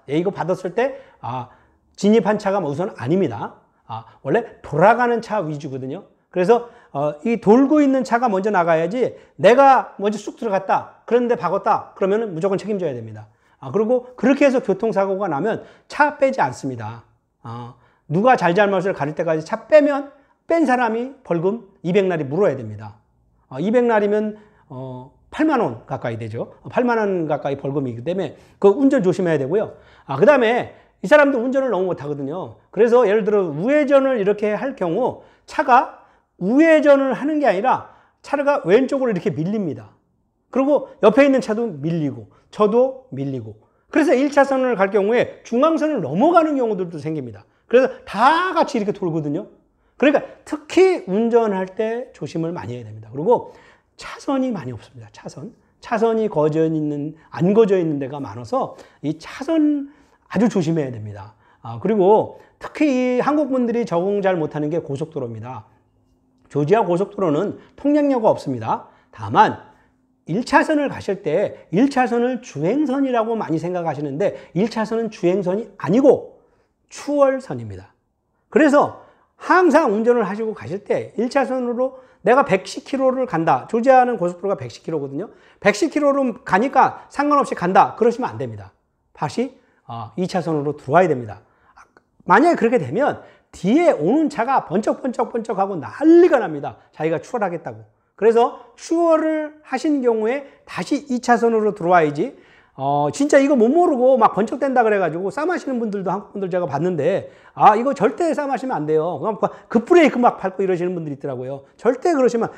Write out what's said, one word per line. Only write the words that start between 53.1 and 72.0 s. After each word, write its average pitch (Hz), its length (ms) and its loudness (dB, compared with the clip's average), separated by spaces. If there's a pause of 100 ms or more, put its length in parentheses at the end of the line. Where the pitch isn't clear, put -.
그리고 175 400 0 (480)
차선이 262 500 -4
많이 131 220 -8
없습니다. 113 400 -18
차선. - 400 -18 (280)
차선이 220 480 0
거져 156 360 2
있는, 151 520 -4 (120)
안 180 240 0
거져 196 260 4
있는 160 200 -2
데가 139 200 -8
많아서 123 580 -8 (260)
이 160 160 -6
차선 294 760 -2 (340)
아주 208 220 0
조심해야 160 420 -2
됩니다. 104 440 -14 (260)
아, 117 220 -14
그리고 196 580 2 (180)
특히 254 580 -2
이 247 40 0
한국 285 300 0
분들이 240 340 -2
적응 190 380 -2
잘 185 140 0
못하는 151 340 -4
게 165 80 -2
고속도로입니다. 127 880 -10 (800)
조지아 180 380 0
고속도로는 170 720 -2 (180)
통행료가 277 540 0
없습니다. 127 580 -4 (220)
다만 123 480 0 (640)
일 190 200 -4
차선을 302 440 2
가실 196 340 -8
때 156 480 -4
일 254 200 2
차선을 240 500 -2